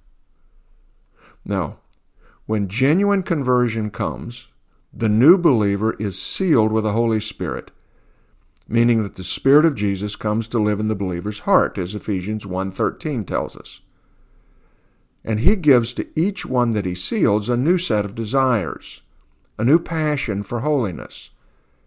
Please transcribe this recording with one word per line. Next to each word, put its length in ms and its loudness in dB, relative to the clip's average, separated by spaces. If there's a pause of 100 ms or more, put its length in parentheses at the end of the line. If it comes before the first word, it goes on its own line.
(1400)
No. 340 -4 (680)
When 240 -2
genuine 560 2
conversion 680 0
comes, 560 -6 (460)
the 160 -2
new 280 6
believer 640 2
is 240 -4
sealed 480 2
with 140 0
the 80 0
Holy 280 0
Spirit, 520 -8 (960)
meaning 340 2
that 140 -8
the 80 -8
Spirit 400 4
of 100 2
Jesus 400 -2
comes 340 -2
to 120 -2
live 180 0
in 80 -2
the 80 0
believer's 460 -4
heart, 360 2
as 180 -4
Ephesians 520 -4
one 240 -4
thirteen 540 -4
tells 320 -6
us. 240 -18 (1500)
And 140 -2
he 160 8
gives 380 4
to 120 -6 (120)
each 280 -2
one 240 0
that 160 -2
he 80 -2
seals 540 0
a 80 0
new 220 2
set 260 0
of 100 -8
desires, 880 -2 (560)
a 60 -2
new 160 6
passion 640 -4
for 160 -6
holiness, 680 -4 (560)